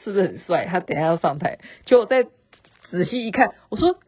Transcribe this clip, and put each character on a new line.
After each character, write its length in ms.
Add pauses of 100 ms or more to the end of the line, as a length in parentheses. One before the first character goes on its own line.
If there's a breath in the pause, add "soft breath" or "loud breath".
是 80
不 80
是 40
很 180
帅？ 260
他 140
等 140
一 60
下 60
要 100
上 220
台。” 220 (260 loud breath)
结 80
果 60
我 60
再 180 (680)
仔 140
细 220
一 40
看， 240 (160 soft breath)
我 60
说 200 (120)